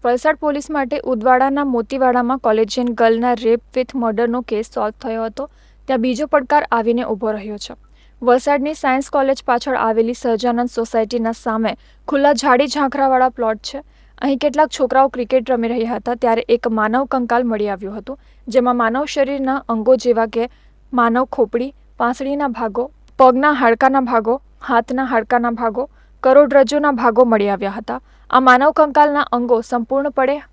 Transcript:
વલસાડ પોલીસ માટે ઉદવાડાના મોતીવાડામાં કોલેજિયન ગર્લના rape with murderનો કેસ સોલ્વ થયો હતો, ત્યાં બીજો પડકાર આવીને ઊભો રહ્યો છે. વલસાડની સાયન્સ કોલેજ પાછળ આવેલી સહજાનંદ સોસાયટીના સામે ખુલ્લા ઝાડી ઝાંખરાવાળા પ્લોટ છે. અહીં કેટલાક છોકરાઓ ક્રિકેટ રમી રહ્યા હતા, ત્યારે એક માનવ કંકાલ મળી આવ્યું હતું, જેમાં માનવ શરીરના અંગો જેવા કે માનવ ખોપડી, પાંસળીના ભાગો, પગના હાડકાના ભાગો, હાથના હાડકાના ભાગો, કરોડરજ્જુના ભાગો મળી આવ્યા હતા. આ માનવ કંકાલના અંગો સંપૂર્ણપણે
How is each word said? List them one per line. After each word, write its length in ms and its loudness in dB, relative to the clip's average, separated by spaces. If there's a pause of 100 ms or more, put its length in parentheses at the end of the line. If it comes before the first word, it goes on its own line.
વલસાડ 300 2
પોલીસ 360 -4
માટે 280 -4
ઉદવાડાના 640 2
મોતીવાડામાં 760 0
કોલેજિયન 500 0
ગર્લના 460 2
rape 280 0 (160)
with 200 -4
murderનો 440 -2
કેસ 320 -6
સોલ્વ 280 -4
થયો 240 -6
હતો, 240 -10 (360)
ત્યાં 160 0
બીજો 240 0
પડકાર 460 0
આવીને 320 0
ઊભો 280 -4
રહ્યો 260 -8
છે. 180 -14 (460)
વલસાડની 520 2
સાયન્સ 360 -2
કોલેજ 340 0
પાછળ 340 -2
આવેલી 360 0
સહજાનંદ 540 -2
સોસાયટીના 640 -2
સામે 460 -4 (300)
ખુલ્લા 260 4
ઝાડી 340 2
ઝાંખરાવાળા 600 2
પ્લોટ 280 -2
છે. 260 -12 (340)
અહીં 200 -2
કેટલાક 320 2 (100)
છોકરાઓ 280 4
ક્રિકેટ 440 -2
રમી 160 0
રહ્યા 280 -4
હતા, 200 -6
ત્યારે 340 0
એક 180 0
માનવ 380 0
કંકાલ 380 -2
મળી 260 -2
આવ્યું 280 -8
હતું, 220 -14 (280)
જેમાં 280 0
માનવ 300 0
શરીરના 640 -2
અંગો 260 2
જેવા 300 0
કે 240 -4 (440)
માનવ 320 2
ખોપડી, 480 -2 (240)
પાંસળીના 500 -2
ભાગો, 440 -4 (280)
પગના 320 4
હાડકાના 500 2
ભાગો, 400 -2 (200)
હાથના 420 -2
હાડકાના 480 0
ભાગો, 380 -4 (340)
કરોડરજ્જુના 680 4
ભાગો 320 2
મળી 260 2
આવ્યા 220 -4
હતા. 300 -10 (280)
આ 100 4
માનવ 320 6
કંકાલના 500 2
અંગો 400 0
સંપૂર્ણપણે 800 -2 (120)